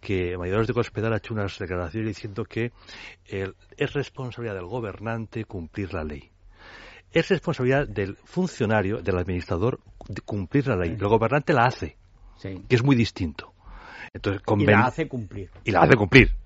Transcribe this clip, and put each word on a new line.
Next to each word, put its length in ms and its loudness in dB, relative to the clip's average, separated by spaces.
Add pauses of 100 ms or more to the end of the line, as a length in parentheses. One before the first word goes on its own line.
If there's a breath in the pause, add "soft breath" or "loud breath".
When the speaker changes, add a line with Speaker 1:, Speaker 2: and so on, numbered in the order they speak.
Speaker 1:
que 380 -4
María 140 -4
Dolores 160 0
de 60 -2
Cospedal 380 -2
ha 60 0
hecho 160 -8
unas 240 -6
declaraciones 500 -6
diciendo 360 -8
que 280 -6 (540 loud breath)
el, 280 -6 (220)
es 160 -4
responsabilidad 600 -8
del 120 -8
gobernante 800 -8
cumplir 480 -10
la 120 -6
ley. 260 -12 (800 loud breath)
Es 180 0
responsabilidad 580 0
del 360 -4
funcionario, 760 0
del 180 -2
administrador, 640 -2 (280)
de 140 -8
cumplir 460 -2
la 80 2
ley. 140 0
Speaker 2:
Sí. 100 -6
Speaker 1:
El 80 0
gobernante 440 2
la 120 6
hace, 320 -2 (400)
Speaker 2:
Sí. 320 -12
Speaker 1:
que 80 6
es 80 2
muy 120 6
distinto. 560 -2 (600 loud breath)
Entonces, 300 -4
Speaker 2:
Y 20 -20
Speaker 1:
conven- 280 4
Speaker 2:
la 140 6
hace 220 -4
cumplir. 420 -10 (140)
Speaker 1:
Y 60 -2
la 120 6
hace 140 8
cumplir. 340 8 (160)